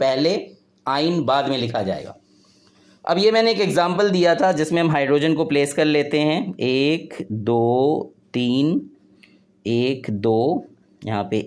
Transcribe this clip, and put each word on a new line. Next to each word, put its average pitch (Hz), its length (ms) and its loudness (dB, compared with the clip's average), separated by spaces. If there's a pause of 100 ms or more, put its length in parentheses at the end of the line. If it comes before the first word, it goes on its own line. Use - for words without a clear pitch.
पहले, 143 340 2 (520)
आइन 151 380 0
बाद 135 240 2
में 135 100 -2
लिखा 120 240 -4
जाएगा। 85 320 -6 (920)
अब - 140 0
ये 208 120 4
मैंने 226 200 4
एक 202 100 0
एग्जांपल 180 500 0
दिया 170 240 4
था 190 200 2
जिसमें 156 280 0
हम 165 80 2
हाइड्रोजन 147 440 2
को 156 100 0
प्लेस 143 300 0
कर 160 120 2
लेते 147 340 0
हैं, 156 360 0
एक, 135 600 0 (160)
दो, 117 800 0 (220)
तीन, 135 460 0 (840)
एक, 123 460 -2
दो, 113 520 0 (380)
यहाँ 104 220 -4
पे 107 120 -4 (100)